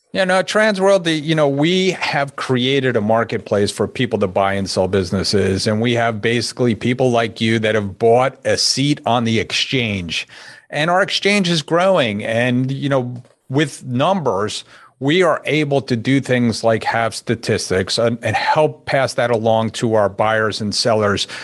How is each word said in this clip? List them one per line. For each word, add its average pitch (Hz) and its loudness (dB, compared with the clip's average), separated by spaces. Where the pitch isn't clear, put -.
Yeah, 190 0
no, 185 2
Transworld, 196 2
the, 165 0
you 156 0
know, 151 4
we 175 2
have 143 -4
created 131 0
a 110 2
marketplace 110 0
for 104 -2
people 110 -2
to 101 2
buy 98 0
and 98 -4
sell 95 0
businesses. 95 0
And 107 0
we 123 0
have 117 0
basically 117 0
people 123 0
like 113 -2
you 113 2
that 107 2
have 101 -4
bought 123 2
a 104 2
seat 143 0
on 117 0
the 113 0
exchange. 101 -4
And 156 -2
our 180 2
exchange 196 0
is 170 0
growing. 156 2
And, 123 0
you 139 -6
know, 123 -2
with 143 -2
numbers, 127 -2
we 151 2
are 160 2
able 143 0
to 127 -2
do 127 0
things 123 0
like 113 2
have 113 0
statistics - -2
and, 117 0
and 107 -2
help - 0
pass 135 0
that 120 0
along 113 2
to 110 -2
our 104 4
buyers 110 0
and 104 -4
sellers 104 0